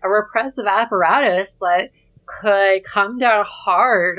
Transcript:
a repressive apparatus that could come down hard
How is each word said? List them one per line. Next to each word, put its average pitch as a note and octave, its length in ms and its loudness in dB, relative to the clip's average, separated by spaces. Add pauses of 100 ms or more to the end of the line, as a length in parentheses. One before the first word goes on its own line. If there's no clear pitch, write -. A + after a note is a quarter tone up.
a F#3+ 60 -2
repressive G#3+ 580 -2
apparatus G3 920 0
that F3+ 320 -2 (340)
could G3 600 0
come G#3+ 340 -2
down A3 280 2
hard F#3 720 0